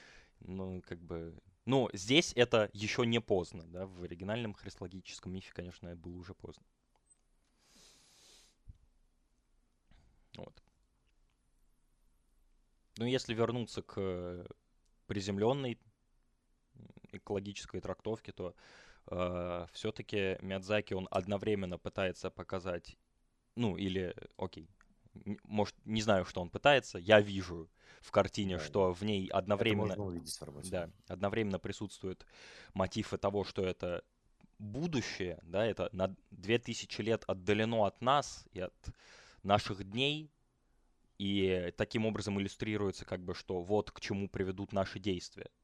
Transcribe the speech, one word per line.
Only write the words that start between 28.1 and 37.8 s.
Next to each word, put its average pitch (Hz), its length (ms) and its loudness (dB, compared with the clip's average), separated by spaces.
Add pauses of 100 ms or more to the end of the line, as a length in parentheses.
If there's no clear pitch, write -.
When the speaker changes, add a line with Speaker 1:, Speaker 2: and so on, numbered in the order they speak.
Speaker 1:
картине, 95 460 4
Speaker 2:
Да, 76 100 -4
Speaker 1:
что 92 240 4
Speaker 2:
да. - 20 -2
Speaker 1:
в 87 100 -6
ней 101 240 0 (280)
Speaker 2:
Это 107 180 4
Speaker 1:
одновременно - 0 -
Speaker 2:
можно 101 300 0
увидеть 85 340 -6
в 76 60 -12
работе. 73 280 -10
Speaker 1:
да, 90 180 -2 (180)
одновременно 98 520 0
присутствуют 98 680 -8 (480)
мотивы 95 440 0
того, 101 260 2
что 98 200 -2
это 90 400 -2 (540)
будущее, 107 840 -2
да, 95 240 2
это 95 260 0
на 95 240 0 (140)
две 107 280 2
тысячи - 440 -6
лет 110 260 2
отдалено 104 580 4